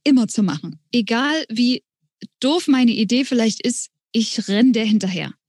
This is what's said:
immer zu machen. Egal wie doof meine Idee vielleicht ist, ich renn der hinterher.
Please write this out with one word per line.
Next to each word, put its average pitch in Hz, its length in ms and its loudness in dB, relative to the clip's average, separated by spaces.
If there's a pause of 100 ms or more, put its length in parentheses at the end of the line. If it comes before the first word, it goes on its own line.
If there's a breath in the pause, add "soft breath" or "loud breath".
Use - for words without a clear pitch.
immer 254 240 4
zu - 140 -2
machen. 165 360 -6 (140)
Egal 247 560 0
wie 240 360 0 (560)
doof 302 280 0
meine 254 240 4
Idee 240 320 0
vielleicht 226 380 0
ist, - 280 -4 (220)
ich 226 360 -4
renn 226 240 4
der 220 120 0
hinterher. 190 500 -2 (140)